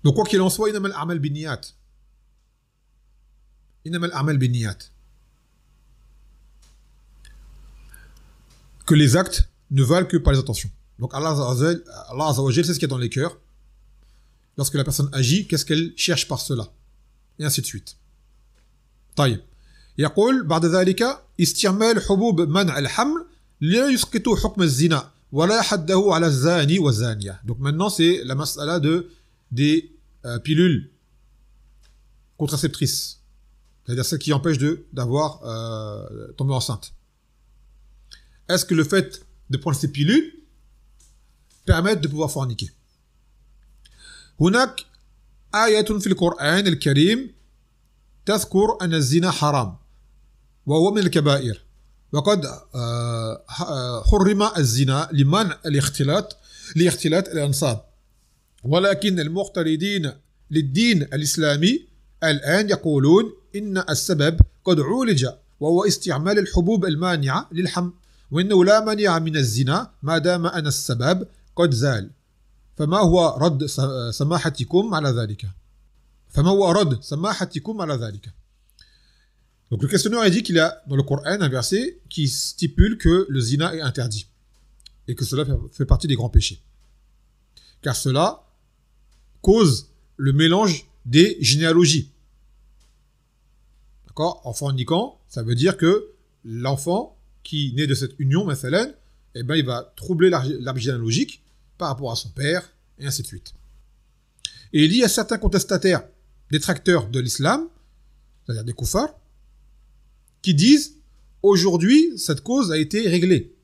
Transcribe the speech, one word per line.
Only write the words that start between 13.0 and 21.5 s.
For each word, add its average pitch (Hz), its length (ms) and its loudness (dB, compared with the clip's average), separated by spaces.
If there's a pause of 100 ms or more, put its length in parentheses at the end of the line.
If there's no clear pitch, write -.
cœurs. 156 280 -6 (1160)
Lorsque 139 160 -4
la 139 120 -2
personne 143 280 -2
agit, 139 340 0
qu'est-ce - 200 -4
qu'elle 165 320 -2
cherche 165 280 -2
par 135 140 -8
cela ? 120 320 -6 (680)
Et 151 60 -8
ainsi 139 160 -2
de 120 60 -6
suite. - 320 -14 (1160)
Taïb. 131 260 0 (580)
يقول 208 480 2
بعد 165 200 2
ذلك: 185 520 2 (220)
"استعمال 208 640 2